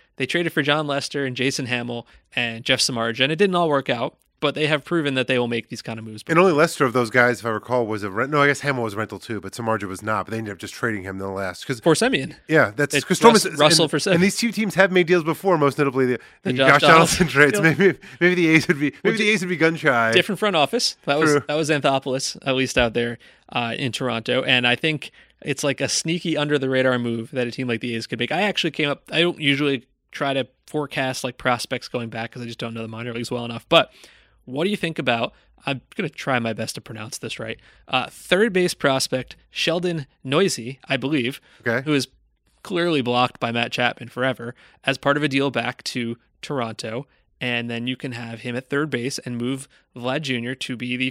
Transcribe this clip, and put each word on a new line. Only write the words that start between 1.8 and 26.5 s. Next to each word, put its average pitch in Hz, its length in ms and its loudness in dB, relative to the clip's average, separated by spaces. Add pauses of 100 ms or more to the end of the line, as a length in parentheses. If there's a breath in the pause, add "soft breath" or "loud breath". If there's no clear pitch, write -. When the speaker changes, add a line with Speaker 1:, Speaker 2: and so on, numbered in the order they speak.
Speaker 1:
and 117 300 -4
Jeff 127 160 2
Samardzija, 117 400 -2
and 135 120 2
it 160 40 -4
didn't 185 180 2
all 175 140 2
work 139 200 0
out, 123 280 -4 (240)
but 143 160 0
they 151 100 0
have 147 180 0
proven 147 300 -2
that 127 140 -2
they 131 100 2
will 123 80 0
make 117 220 -4
these - 140 -12
kind 110 180 -10
of 110 40 -12
moves 110 220 -14
Speaker 2:
And 165 80 0
Speaker 1:
before. 165 140 6
Speaker 2:
only 175 100 4
Lester 160 260 4
of 120 100 2
those 120 160 2
guys, 123 300 4
if 104 60 -6
I 117 40 -2
recall, 113 360 -2
was 104 160 -6
a 101 80 -6
rent-, 120 220 -4
no, 147 100 4
I 143 60 4
guess 139 140 0
Hammel 135 200 -2
was 110 120 -6
a - 20 -10
rental 104 240 -6
too, 107 200 -8
but 95 120 -14
Samardzija 113 340 -4
was 92 160 -10
not, 104 240 -4
but 98 60 -10
they 110 60 -4
ended 110 140 -8
up 92 60 -14
just - 160 -12
trading 107 300 -4
him 98 140 -10
nonetheless. 98 460 -8
'Cause 127 140 -8
Speaker 1:
For 160 160 4
Semien. 170 400 -2 (140)
Speaker 2:
Yeah, 135 260 4
that's 143 180 0
Speaker 1:
It's 143 120 2
Speaker 2:
'cause - 160 0
Stroman's 190 240 8
Speaker 1:
Rus-, 165 160 -6
Russell 151 240 6
Speaker 2:
and, 147 80 0
Speaker 1:
for 156 60 2
Semien. 190 160 2
Speaker 2:
and 170 80 4
these 196 160 2
two 233 120 0
teams 208 240 -2
have 190 160 6
made 180 160 4
deals 175 160 4
before, 165 360 0
most 143 200 2
notably 135 280 2
the, 123 120 2 (240 loud breath)
the 196 80 -4
Speaker 1:
The 127 80 -2
Speaker 2:
Josh 135 140 6
Speaker 1:
Josh 143 80 8
Speaker 2:
Donaldson 165 460 6
Speaker 1:
Donaldson - 20 -2
Speaker 2:
trades. 139 240 6
Speaker 1:
deal. - 100 0 (240)
Speaker 2:
Maybe, 165 120 2 (220 loud breath)
maybe 180 140 4
the 170 140 4
A's 160 180 6
would 147 140 0
be, 147 60 0 (180)
maybe 208 60 4
Speaker 1:
Well, 220 80 0
Speaker 2:
the 208 100 2
A's 214 140 2
would - 60 -4
be 180 80 -2
gun 160 200 2
shy. 120 340 2
Speaker 1:
Different 165 300 0
front 202 160 0
office. 160 480 0
That 143 160 0
was, 160 120 4
Speaker 2:
True. 143 140 4
Speaker 1:
that 147 80 -4
was 156 160 0
Anthopoulos, 135 760 0
at 131 120 0
least 131 200 -2
out 120 180 2
there, 117 240 -2 (320 soft breath)
uh, 117 280 -4
in 131 140 -2
Toronto. 123 500 -2
And 127 240 2
I 120 80 2
think 156 380 -4 (320 soft breath)
it's, 139 180 -6
like, 139 180 -2
a 135 80 -2
sneaky 165 480 -2
under 147 220 0